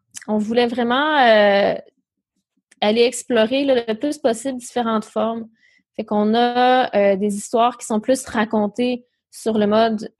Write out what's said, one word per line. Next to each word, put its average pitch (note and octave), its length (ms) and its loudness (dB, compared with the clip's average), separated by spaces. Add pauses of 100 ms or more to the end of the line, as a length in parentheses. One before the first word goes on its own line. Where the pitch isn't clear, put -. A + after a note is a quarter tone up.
(280)
On G#3+ 120 -2
voulait A#3 280 0
vraiment, B3+ 520 -2
euh, G#3 560 4 (1040)
aller G#3+ 220 2
explorer, B3 600 0
là, B3 240 0
le A3+ 60 -2
plus D4 240 -4
possible B3+ 400 -2
différentes A3+ 480 -4
formes. A3+ 420 -6 (480)
Fait A3 80 -8
qu'on G#3+ 300 0
a, B3 600 2
euh, G3+ 200 4
des G3+ 220 -2
histoires A#3+ 400 0
qui - 80 -18
sont G#3+ 140 -2
plus C4 260 -2
racontées A3+ 800 -2 (240)
sur A3 280 -4
le G#3 100 2
mode, A3 520 0